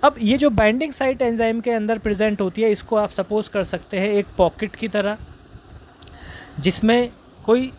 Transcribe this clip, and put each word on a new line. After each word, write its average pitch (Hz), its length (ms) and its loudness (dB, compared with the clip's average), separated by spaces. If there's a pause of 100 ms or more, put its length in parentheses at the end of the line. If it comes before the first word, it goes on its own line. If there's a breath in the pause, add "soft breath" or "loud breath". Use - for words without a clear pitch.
अब 285 140 6
ये 233 200 2
जो 285 120 4
binding 226 420 2
site 262 300 -2
enzyme 233 380 0
के 240 100 -2
अंदर 220 280 0
present 208 420 0
होती 196 220 -2
है, 226 100 4
इसको - 240 -2
आप 208 140 0
suppose 208 380 -4
कर 196 160 -2
सकते - 340 -6
हैं 196 120 0
एक 202 160 0 (120)
pocket 185 380 0
की 226 120 -6
तरह, 208 300 -2 (1400 loud breath)
जिसमें 233 500 0 (340)
कोई 254 340 2